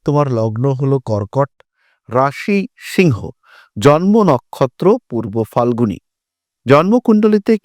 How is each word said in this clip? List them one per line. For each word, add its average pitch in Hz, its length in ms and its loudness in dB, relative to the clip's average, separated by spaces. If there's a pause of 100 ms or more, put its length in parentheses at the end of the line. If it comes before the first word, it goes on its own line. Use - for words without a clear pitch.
তোমার 147 200 0 (120)
লগ্ন 113 260 -2 (140)
হলো 139 180 0 (120)
কর্কট, 110 400 -2 (600)
রাশি 135 500 -2 (340)
সিংহ, 160 240 2 (600)
জন্ম 151 360 2 (160)
নক্ষত্র - 560 -2 (240)
পূর্ব 113 260 -6 (180)
ফাল্গুনী। 120 460 0 (680)
জন্মকুণ্ডলিতে 214 880 0 (120)